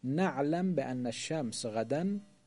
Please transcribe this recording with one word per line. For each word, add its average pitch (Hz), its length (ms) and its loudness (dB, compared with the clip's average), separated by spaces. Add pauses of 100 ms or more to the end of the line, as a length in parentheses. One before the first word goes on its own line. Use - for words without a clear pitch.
نعلم 156 720 2
بأن 127 320 0
الشمس 123 580 -4
غداً 135 540 0 (280)